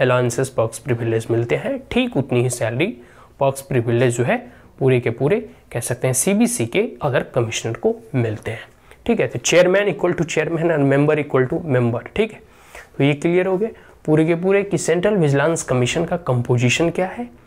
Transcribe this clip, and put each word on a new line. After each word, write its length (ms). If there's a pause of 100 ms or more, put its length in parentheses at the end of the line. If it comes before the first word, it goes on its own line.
अलाउंसेस, 580
perks, 180
प्रिविलेज 540
मिलते 240
हैं, 360
ठीक 260
उतनी 260
ही 60
सैलरी, 480 (460)
perks, 180
प्रिविलेज 560
जो 60
है 140 (420)
पूरे 200
के 100
पूरे 400 (220)
कह 80
सकते 280
हैं 60
सीबीसी 520
के 240 (120)
अदर 220
कमिश्नर 500
को 220 (200)
मिलते 360
हैं, 160 (380)
ठीक 140
है। 80
तो 120
chairman 540
equal 240
to 80
chairman 420
and 260
member 220
equal 380
to 220
member, 260 (140)
ठीक 180
है। 80 (560)
तो 60
ये 100
क्लियर 320
हो 120
गया 120 (360)
पूरे 200
के 100
पूरे 280
कि 140
सेंट्रल 360
विजिलेंस 500
कमीशन 420
का 120
कंपोजिशन 720
क्या 160
है, 240 (180)